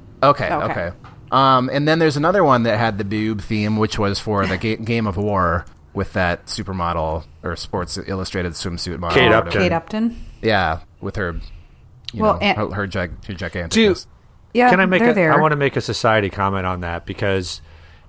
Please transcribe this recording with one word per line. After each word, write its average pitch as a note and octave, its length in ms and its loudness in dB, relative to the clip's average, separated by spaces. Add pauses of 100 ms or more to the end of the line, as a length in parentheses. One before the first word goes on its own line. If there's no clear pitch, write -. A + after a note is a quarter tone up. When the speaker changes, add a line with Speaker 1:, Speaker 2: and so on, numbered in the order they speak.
(220)
Speaker 1:
Okay, C3+ 300 4
Speaker 2:
Okay. D3+ 200 -2
Speaker 1:
okay. F2+ 180 -4 (400)
Um, C3 420 4
and C#3+ 160 0
then D#3+ 100 2
there's D#3 200 2
another F3+ 260 2
one B2 200 4
that A2 140 2
had A2+ 200 0
the G#2+ 60 -4
boob G#2+ 360 -2
theme, G#2+ 380 -2
which G#2+ 200 0
was G2+ 200 0
for G2+ 280 0
the F#2 120 -2
ga-, A2 180 -2
Game A2+ 300 -2
of F#2 100 -2
War F#2+ 480 0 (300)
with G2 180 -4
that F2 320 0
supermodel E2+ 800 -4 (180)
or E2+ 140 -6
Sports - 500 -8
Illustrated F#2 460 -4
swimsuit E2+ 460 -6
model E2 180 -2
Speaker 3:
Kate B2 160 4
Speaker 1:
or A2 40 6
Speaker 3:
Upton. A2+ 100 2
Speaker 1:
whatever. G3+ 180 0
Speaker 2:
Kate F3+ 80 2
Upton? A3 440 -4 (260)
Speaker 1:
Yeah, D#2+ 380 0 (200)
with G2 160 -8
her, E2+ 240 -4 (720)
you - 100 -6
Speaker 2:
Well, G#3+ 120 2
Speaker 1:
know, - 60 -6
Speaker 2:
and G3 180 0
Speaker 1:
her, G#2 160 -2
her G3 120 -2
gig-, F#2 380 -6
her - 80 -10
gigantic E3+ 380 -6
Speaker 3:
Dude, G#3+ 340 4 (480)
Speaker 2:
Yeah, A#3+ 160 4
Speaker 3:
can F#3 120 6
I - 40 6
make F3+ 160 4
Speaker 2:
they're A#3 120 4
Speaker 3:
a, - 20 4
Speaker 2:
there. E3 180 4
Speaker 3:
I C#3+ 80 6
wanna D#3 160 2
make C#3+ 200 0
a B2+ 40 0
society A2 480 2
comment G2 380 -2
on F2+ 160 -4
that E2+ 240 -6
because, F#2+ 560 -2 (460)